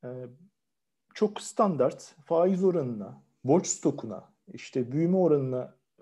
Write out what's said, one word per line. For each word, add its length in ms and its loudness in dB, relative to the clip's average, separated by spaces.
e, 40 -12
çok 260 -2
standart 760 0
faiz 400 2
oranına, 580 -2
borç 220 4
stokuna, 680 -4
işte 400 -6
büyüme 240 2
oranına, 600 0